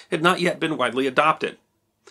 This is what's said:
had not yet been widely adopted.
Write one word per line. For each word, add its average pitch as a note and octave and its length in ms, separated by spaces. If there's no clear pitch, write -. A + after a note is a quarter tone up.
had E3 120
not F3 180
yet E3+ 180
been D#3 200
widely B2+ 280
adopted. D3 520